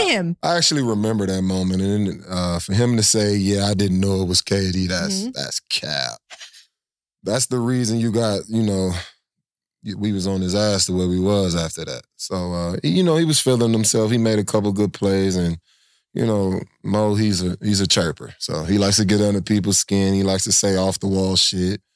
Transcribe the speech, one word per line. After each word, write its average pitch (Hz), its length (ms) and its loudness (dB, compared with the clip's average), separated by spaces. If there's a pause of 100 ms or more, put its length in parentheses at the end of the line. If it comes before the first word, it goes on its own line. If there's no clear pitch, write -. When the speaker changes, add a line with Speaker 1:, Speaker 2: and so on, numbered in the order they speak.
Speaker 1:
to 349 60 2
Speaker 2:
I, - 40 2
Speaker 1:
him? 175 280 -2
Speaker 2:
I 170 140 0
actually 156 260 2
remember 107 440 0
that 95 140 0
moment. 92 400 0
And, 98 480 -2
uh, 90 300 -2
for 95 140 -4
him 120 240 2
to 107 60 2
say, 104 320 2
"Yeah, 98 300 2
I 104 80 0
didn't 95 260 2
know 95 220 0
it 92 60 0
was 90 140 0
K 98 300 0
D," 92 160 0
that's, 92 340 -4
Speaker 1:
Mm-hmm. 240 120 -6
Speaker 2:
that's - 260 -10 (100)
cap. 65 500 -6 (1040)
That's 120 240 -2
the 127 120 -2
reason 117 400 0
you 113 120 0
got, 104 380 0
you 113 140 0
know, 95 280 0 (920)
y-, 107 140 -8
we 104 140 -2
was 98 160 -2
on 95 140 -2
his 92 140 -2
ass 104 320 0
the 92 60 -4
way 92 140 0
we 90 120 0
was 95 360 2
after 82 300 -4
that. 65 180 -10 (140)
So, - 180 -8 (180)
uh, 87 300 -4
you 180 200 2
know, 165 140 4
he 165 80 2
was 156 140 2
feeling 120 320 2
himself. 110 400 2
He 123 60 2
made 113 220 2
a 104 40 0
couple 101 300 0
good 101 200 0
plays 98 440 2
and, 85 200 0 (560)
you - 120 0
know, 98 340 0 (240)
Mo, 104 320 2
he's 104 260 2
a, 90 200 -2
he's 104 200 0
a 95 60 2
chirper. 82 520 -4
So 78 260 -6
he 95 120 2
likes 101 200 2
to 107 80 2
get 104 160 2
under 101 200 2
people's 101 360 0
skin. 98 360 0
He 98 100 2
likes 95 200 0
to 104 80 -4
say 98 240 2
off 95 240 0
the 98 80 -4
wall 95 300 0
shit. 92 440 0 (140)